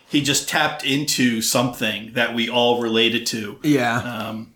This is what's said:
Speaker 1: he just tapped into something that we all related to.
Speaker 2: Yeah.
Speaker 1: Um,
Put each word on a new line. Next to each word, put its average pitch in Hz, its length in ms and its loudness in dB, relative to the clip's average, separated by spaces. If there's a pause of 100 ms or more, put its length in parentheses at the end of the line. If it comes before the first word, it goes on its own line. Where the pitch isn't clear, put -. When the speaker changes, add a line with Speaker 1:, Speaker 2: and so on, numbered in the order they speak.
Speaker 1:
he 147 120 2
just 139 280 0
tapped 151 340 0
into 135 600 0
something 113 720 -2
that 120 200 0
we 117 160 -2
all 120 320 2
related 113 460 2
to. 104 360 -6
Speaker 2:
Yeah. 120 360 2
Speaker 1:
Um, 110 560 -8